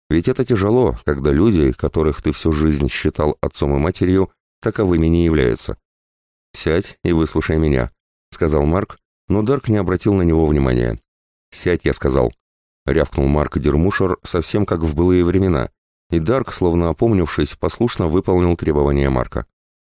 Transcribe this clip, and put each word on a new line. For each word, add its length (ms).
Ведь 180
это 180
тяжело, 580
когда 280
люди, 400
которых 500
ты 100
всю 200
жизнь 380
считал 520
отцом 340
и 40
матерью, 520
таковыми 460
не 180
являются. 520
"Сядь 500
и 80
выслушай 460
меня", 340
сказал 340
Марк, 320
но 140
Дарк 260
не 100
обратил 360
на 80
него 240
внимания. 540
"Сядь", 300
я 80
сказал, 400
рявкнул 420
Марк 300
Дермушер 640
совсем 420
как 160
в 120
былые 300
времена, 460
и 100
Дарк, 340
словно 360
опомнившись, 640
послушно 520
выполнил 500
требования 520
Марка. 360